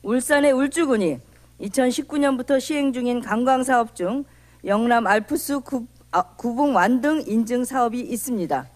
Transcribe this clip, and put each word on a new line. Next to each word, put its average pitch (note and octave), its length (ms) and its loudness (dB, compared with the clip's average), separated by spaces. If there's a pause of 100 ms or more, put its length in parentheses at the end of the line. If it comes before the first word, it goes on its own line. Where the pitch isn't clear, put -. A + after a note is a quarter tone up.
울산의 C4+ 520 2
울주군이 B3+ 640 0 (400)
이천십구 B3+ 580 -2
년부터 C4+ 400 2
시행 C#4 340 0
중인 B3 300 -2
관광사업 B3 760 0
중 A3+ 280 -4 (420)
영남 A#3 400 2
알프스 C4 540 0
구-, B3+ 260 -6 (260)
아, F3+ 120 0
구봉 A#3+ 520 -2
완등 B3+ 520 2
인증 A#3 380 -2
사업이 A#3+ 340 -2
있습니다. F3 760 -4